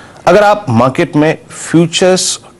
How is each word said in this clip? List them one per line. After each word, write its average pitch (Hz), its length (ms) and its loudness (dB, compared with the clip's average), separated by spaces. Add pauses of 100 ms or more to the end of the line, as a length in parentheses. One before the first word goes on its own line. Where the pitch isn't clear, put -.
(260)
अगर 190 180 4
आप 208 260 0
market 127 460 0
में 151 220 0 (120)
futures 175 920 -2 (200)